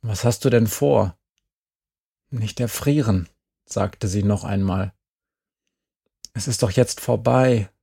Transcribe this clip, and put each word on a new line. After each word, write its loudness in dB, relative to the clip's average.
„Was -6
hast 0
du 4
denn 4
vor?“ 0
„Nicht -6
erfrieren“, 0
sagte -4
sie -2
noch 0
einmal. -2
„Es -6
ist -2
doch 0
jetzt 0
vorbei“ 2